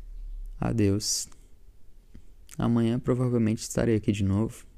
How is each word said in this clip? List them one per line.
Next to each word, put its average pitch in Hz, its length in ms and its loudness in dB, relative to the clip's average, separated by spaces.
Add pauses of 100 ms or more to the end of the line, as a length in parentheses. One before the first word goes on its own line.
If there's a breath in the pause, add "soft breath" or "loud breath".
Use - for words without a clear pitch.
(600 soft breath)
Adeus. 107 720 2 (1300)
Amanhã 117 400 2
provavelmente 120 600 2
estarei 117 360 2
aqui 104 160 2
de 104 120 0
novo. 104 420 0 (120)